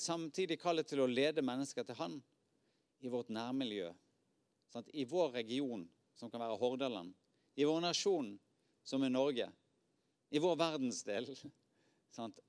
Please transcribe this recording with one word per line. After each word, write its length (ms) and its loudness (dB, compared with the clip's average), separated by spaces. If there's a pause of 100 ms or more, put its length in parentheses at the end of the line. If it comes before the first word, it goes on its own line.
samtidig 580 -2
kallet 300 2
til 140 4
å 60 4
lede 360 4
mennesker 400 -4
til 140 -10
han 180 -6 (800)
i 120 -8
vårt 200 -4
nærmiljø, 600 -2 (840)
sant? 160 -10
I 180 -4
vår 300 2
region, 480 -2 (320)
som 140 -12
kan 100 -6
være 160 -2
Hordaland, 560 -2 (400)
i 120 4
vår 180 4
nasjon, 480 2 (500)
som 240 0
er 80 2
Norge, 320 2 (880)
i 80 2
vår 160 4
verdensdel, 720 0 (400)
<laughs> 480 -20
sant? 300 -10